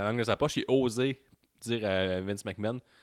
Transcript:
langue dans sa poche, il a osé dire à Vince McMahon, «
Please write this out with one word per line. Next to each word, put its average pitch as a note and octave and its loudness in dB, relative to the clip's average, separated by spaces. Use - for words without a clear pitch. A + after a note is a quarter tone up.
langue A2 0
dans A#2 0
sa G#2+ 4
poche, - 0
il - 0
a - 0
osé B2+ 2
dire A2+ 0
à F#2+ 2
Vince G2+ -6
McMahon, « G#2+ -4